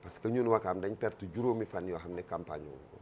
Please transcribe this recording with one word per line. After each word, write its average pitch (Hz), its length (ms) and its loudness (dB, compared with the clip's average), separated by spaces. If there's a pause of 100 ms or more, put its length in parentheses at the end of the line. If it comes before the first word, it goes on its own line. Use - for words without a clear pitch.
Parce - 160 -14
que 110 100 0
ñun 120 180 4
Wakaam 95 340 4
dañ 101 160 0
perte 107 380 -2
juróomi 113 320 2
fan 90 200 -4
yoo 87 120 -2
xam 87 160 -8
ne 87 80 -4
campagne 78 440 -6
wu 69 120 -12 (120)
ko. - 120 -18